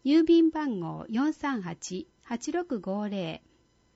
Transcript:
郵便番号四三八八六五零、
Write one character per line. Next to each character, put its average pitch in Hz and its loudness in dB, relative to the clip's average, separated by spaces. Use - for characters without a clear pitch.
郵 311 6
便 330 6
番 277 -2
号 160 -6
四 269 0
三 269 -4
八 175 -10
八 240 -8
六 311 -4
五 202 -6
零、 185 -6